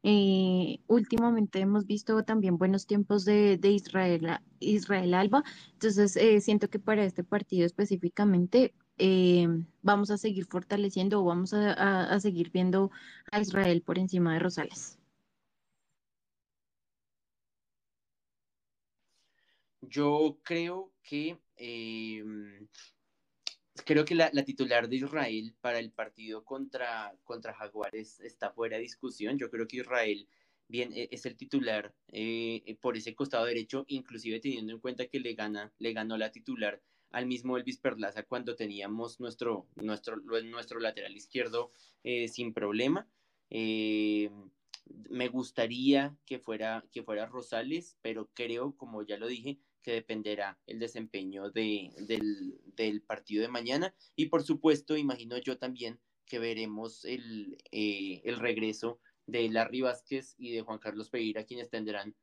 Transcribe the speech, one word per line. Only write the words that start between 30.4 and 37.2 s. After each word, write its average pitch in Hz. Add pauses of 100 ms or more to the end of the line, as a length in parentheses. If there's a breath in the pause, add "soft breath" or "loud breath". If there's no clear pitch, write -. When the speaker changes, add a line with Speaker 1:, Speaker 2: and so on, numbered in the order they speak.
Speaker 2:
bien, 120
e-, 120
es 120
el 117
titular, 113 (140)
eh, 113
eh, 107
por 120
ese 107
costado 131
derecho, 120
inclusive 117
teniendo 113
en 113
cuenta 123
que 135
le 120
gana, 107
le 113
ganó 110
la 110
titular 107 (300)
al 123